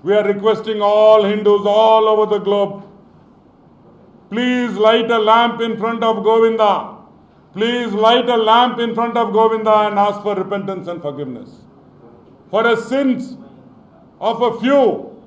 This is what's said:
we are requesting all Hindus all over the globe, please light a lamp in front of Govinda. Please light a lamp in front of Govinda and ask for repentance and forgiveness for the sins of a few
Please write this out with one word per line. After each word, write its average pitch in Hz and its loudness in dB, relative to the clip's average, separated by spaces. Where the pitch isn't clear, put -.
we 196 0
are 208 2
requesting 208 -2
all 214 6
Hindus 208 0
all 220 4
over 214 2
the 202 -2
globe, 196 -4
please 247 -2
light 226 2
a 233 0
lamp 226 2
in 226 -4
front 226 -4
of 220 0
Govinda. 226 0
Please 233 -4
light 233 2
a 247 0
lamp 226 2
in 233 -4
front 233 -4
of 220 -2
Govinda 220 2
and 202 -4
ask 202 -2
for 208 -4
repentance 190 -8
and 175 -10
forgiveness 131 -10
for 214 -2
the 233 2
sins 254 -4
of 226 -4
a 233 -2
few 254 0